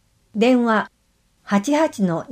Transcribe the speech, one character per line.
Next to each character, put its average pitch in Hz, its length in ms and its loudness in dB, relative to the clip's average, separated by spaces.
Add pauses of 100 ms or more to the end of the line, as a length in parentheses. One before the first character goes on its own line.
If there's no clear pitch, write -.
(360)
電 240 280 2
話、 220 260 -2 (540)
八 202 320 0
八 302 260 0
の 170 300 -2